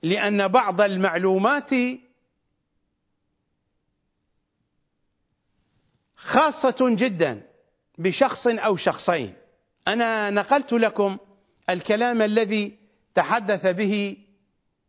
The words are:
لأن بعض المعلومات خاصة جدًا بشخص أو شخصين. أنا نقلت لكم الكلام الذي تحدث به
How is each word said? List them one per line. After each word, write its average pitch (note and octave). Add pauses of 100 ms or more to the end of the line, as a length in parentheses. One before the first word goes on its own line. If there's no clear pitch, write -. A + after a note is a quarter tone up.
لأن G3+
بعض G3
المعلومات F#3+ (4000)
خاصة C#4
جدًا F3+ (560)
بشخص F#3+
أو A3
شخصين. D#3 (540)
أنا A3
نقلت A#3
لكم G#3 (520)
الكلام A3
الذي G#3 (360)
تحدث F#3+
به G3+ (720)